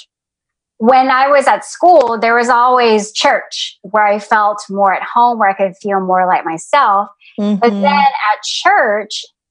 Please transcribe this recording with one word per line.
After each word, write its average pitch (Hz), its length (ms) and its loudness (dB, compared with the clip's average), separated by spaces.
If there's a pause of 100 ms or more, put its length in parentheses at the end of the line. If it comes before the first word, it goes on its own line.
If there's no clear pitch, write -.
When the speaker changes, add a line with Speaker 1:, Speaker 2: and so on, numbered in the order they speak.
(800)
Speaker 1:
when 262 340 2
I 269 160 0
was 277 180 2
at 208 180 0
school, 277 540 2
there 226 160 0
was 240 140 0
always 240 640 2
church - 720 -4
where 214 220 -2
I 208 140 0
felt 208 500 -2
more 196 240 0
at 156 120 -6
home, 240 340 0
where 202 100 2
I 196 60 0
could 190 260 -4
feel 196 200 -4
more 185 260 0
like 180 180 -2
myself. 202 640 0 (300)
But 208 60 -4
Speaker 2:
Mm-hmm. 202 380 0
Speaker 1:
then 185 100 2
at - 500 0
church, 226 840 -2 (260)